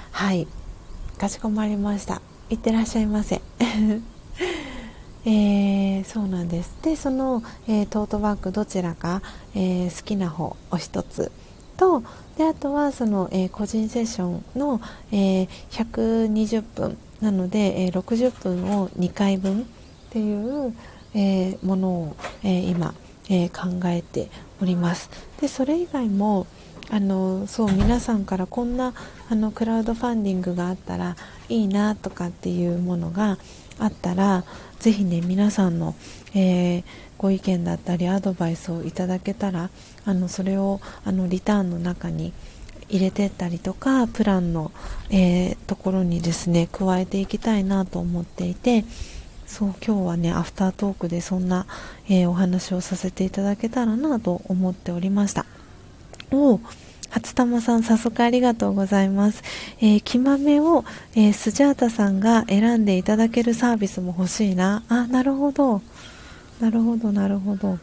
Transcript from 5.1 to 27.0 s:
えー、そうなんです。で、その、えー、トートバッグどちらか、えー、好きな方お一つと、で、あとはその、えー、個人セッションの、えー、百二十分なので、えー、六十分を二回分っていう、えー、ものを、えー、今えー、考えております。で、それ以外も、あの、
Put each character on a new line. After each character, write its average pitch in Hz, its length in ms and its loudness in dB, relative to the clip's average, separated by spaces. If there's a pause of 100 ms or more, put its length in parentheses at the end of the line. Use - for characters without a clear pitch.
え 202 760 4
ー、 190 60 -6
そ 220 160 -6
う 196 80 -2
な 180 140 -2
ん 170 40 -4
で 170 160 -2
す。 - 100 -12 (100)
で、 320 120 2
そ 285 160 -4
の、 262 320 0 (240)
え 208 160 2
ー、 - 20 0
ト 208 200 -2
ー - 20 -6
ト 208 120 -2
バ 208 180 0
ッ - 40 -10
グ 185 120 -4
ど 208 100 -2
ち 190 180 -2
ら 170 140 -4
か、 180 260 -4 (340)
え 180 320 0
ー、 170 80 -6
好 - 80 -12
き 208 120 -4
な 185 140 -2
方 156 260 -6 (160)
お 175 60 0
一 - 260 -6
つ - 300 -6 (420)
と、 349 260 4 (360)
で、 320 80 2
あ 320 80 2
と 285 200 -4
は 285 200 0
そ 247 120 -4
の、 196 280 0
え 185 140 2
ー、 - 20 -8
個 214 160 -6
人 220 240 -2
セ 233 140 -2
ッ - 20 0
シ 226 160 -6
ョ 180 60 0
ン 175 180 -4 (100)
の、 269 240 0 (320)
え 190 320 4
ー、 185 60 -4 (220)
百 226 580 0
二 214 180 2
十 220 140 -2
分 - 360 -6 (220)
な 214 100 0
の 185 200 0
で、 190 340 2
え 185 60 2
ー、 - 20 0
六 185 240 -2
十 247 160 2
分 185 480 -4
を 185 160 -2
二 180 140 0
回 196 280 2
分 196 260 -2
っ - 0 - (480)
て 226 80 -4
い 220 480 -4
う、 226 60 -6 (400)
え 190 480 2
ー、 180 40 -6
も 190 100 0
の 185 140 0
を、 165 260 -4 (260)
え 185 200 2
ー、 180 100 -2
今 170 220 -2 (360)
え 180 160 4
ー、 175 40 -4
考 180 300 -4 (100)
え 170 120 0
て - 280 -6 (320)
お 190 40 0
り 180 100 2
ま 175 200 0
す。 - 140 -8 (320)
で、 294 60 0
そ 262 180 -2
れ 311 140 0
以 349 120 -2
外 247 180 -2
も、 196 380 2 (440)
あ 214 80 0
の、 190 480 0